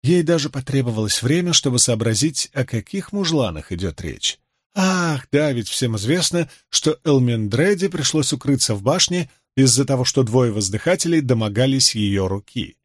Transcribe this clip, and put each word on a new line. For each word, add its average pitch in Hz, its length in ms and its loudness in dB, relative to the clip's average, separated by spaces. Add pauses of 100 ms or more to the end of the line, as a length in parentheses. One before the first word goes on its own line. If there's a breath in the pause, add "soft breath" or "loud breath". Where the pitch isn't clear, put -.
Ей 175 200 4
даже 151 260 0
потребовалось 120 720 -2
время, 170 300 0
чтобы 123 260 0
сообразить, 113 720 0
о 135 120 -2
каких 123 460 -8
мужланах 147 600 -2
идёт 90 300 -6
речь. - 380 -6 (360)
«Ах, 180 560 0
да, 156 200 2
ведь 117 180 -4
всем 117 260 -2
известно, 160 540 0 (200 loud breath)
что - 340 0
Элмендреде 135 840 2
пришлось 156 440 -2
укрыться 135 400 0
в 101 80 -6
башне», 170 480 0 (260 soft breath)
из-за 131 300 4
того, 131 180 0
что 131 200 2
двое 120 280 2
воздыхателей 147 720 0
домогались 123 720 2
её 98 320 0
руки. 98 580 -8